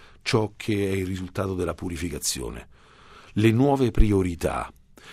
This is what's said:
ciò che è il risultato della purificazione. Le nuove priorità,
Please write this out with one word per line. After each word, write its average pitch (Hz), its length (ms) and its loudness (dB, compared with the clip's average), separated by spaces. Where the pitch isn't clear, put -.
ciò 107 340 0
che 101 360 -2
è - 20 -2
il 95 140 -2
risultato 92 480 -4
della 87 180 -2
purificazione. 73 960 -8
Le 110 200 4
nuove 135 380 4
priorità, 90 800 2